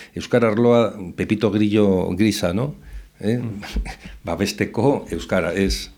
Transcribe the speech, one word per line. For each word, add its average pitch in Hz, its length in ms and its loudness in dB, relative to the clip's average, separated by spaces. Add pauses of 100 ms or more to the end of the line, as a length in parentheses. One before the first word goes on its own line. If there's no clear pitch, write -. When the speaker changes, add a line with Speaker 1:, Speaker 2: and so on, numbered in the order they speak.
(120)
Speaker 1:
Euskara 117 380 0
arloa 117 440 4 (180)
Pepito 104 400 0
Grillo 104 600 4
grisa, 92 420 0
no? 127 220 -2 (400)
Eh? 107 220 -2
Speaker 2:
Mm. 107 280 -6 (260)
Speaker 1:
<laughs> - 320 -18
Babesteko 101 840 -2
Euskara, 85 460 -2
ez, 95 440 0